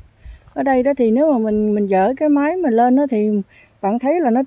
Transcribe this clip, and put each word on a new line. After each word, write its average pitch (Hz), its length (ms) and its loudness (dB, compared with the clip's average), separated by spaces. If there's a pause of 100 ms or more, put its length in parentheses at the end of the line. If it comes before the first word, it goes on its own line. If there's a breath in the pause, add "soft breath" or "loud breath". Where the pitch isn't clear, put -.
(540 soft breath)
Ở 285 100 -6
đây 262 200 0
đó 277 140 0
thì 233 140 0
nếu 294 200 2
mà 269 60 0
mình, 214 380 0
mình 208 120 0
dỡ 190 300 2
cái 302 120 -2
máy 294 280 0
mình 320 160 -2
lên 247 220 2
đó 285 140 2
thì 214 200 0 (520 soft breath)
bạn 214 180 -2
thấy 294 200 0
là 294 100 0
nó 240 180 0